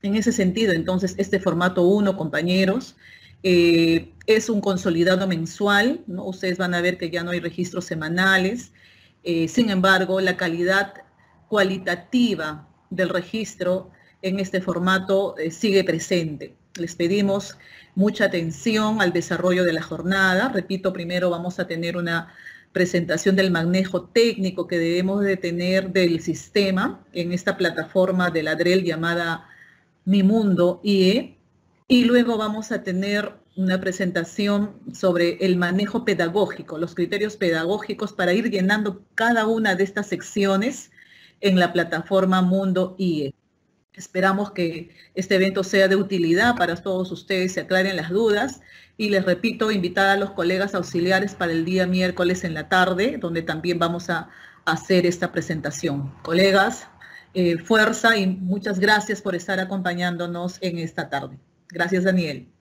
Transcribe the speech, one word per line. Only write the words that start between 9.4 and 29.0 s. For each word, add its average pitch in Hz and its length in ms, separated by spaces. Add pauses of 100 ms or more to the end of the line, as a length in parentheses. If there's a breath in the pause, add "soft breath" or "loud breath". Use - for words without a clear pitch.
sin 226 200
embargo, 190 520
la 185 160
calidad 185 560 (560 soft breath)
cualitativa 185 1200 (200)
del 180 200
registro 185 840 (300 soft breath)
en 190 180
este 190 220
formato, 190 760
eh, 160 140
sigue 190 320
presente. 165 720 (200)
Les 170 200
pedimos 196 640 (360 loud breath)
mucha 202 320
atención 214 760
al 180 100
desarrollo 180 520
de 175 100
la 160 80
jornada. 185 680
Repito, 190 440
primero 180 360
vamos 175 300
a 180 80
tener 170 300
una 170 360 (380 loud breath)
presentación 180 640
del 190 160
manejo 180 520
técnico 190 640
que 180 100
debemos 180 460
de 196 140
tener 185 540
del 170 300
sistema 196 880
en 175 220
esta 190 240
plataforma 180 720
de 160 140
la 156 120
drel 175 280
llamada 170 640 (580 loud breath)